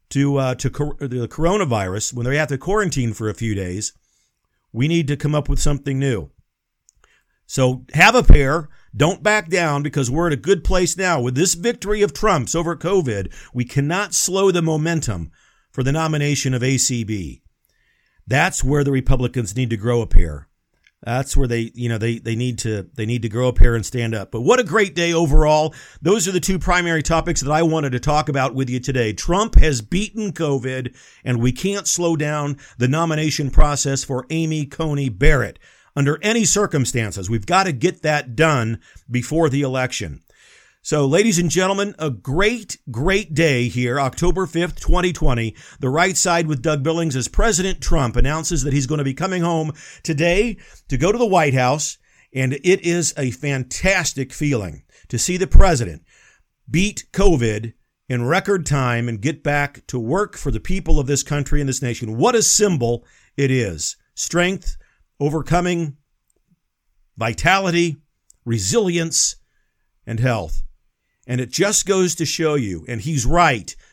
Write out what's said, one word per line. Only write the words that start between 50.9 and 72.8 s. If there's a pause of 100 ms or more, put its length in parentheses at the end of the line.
go
to
the
White
House. (340)
And
it
is
a
fantastic
feeling (280)
to
see
the
president (640)
beat
covid (360)
in
record
time
and
get
back
to
work
for
the
people
of
this
country
and
this
nation.
What
a
symbol (320)
it
is. (180)
Strength, (420)
overcoming, (1200)
vitality, (480)
resilience, (720)
and
health. (640)
And
it
just
goes
to
show
you,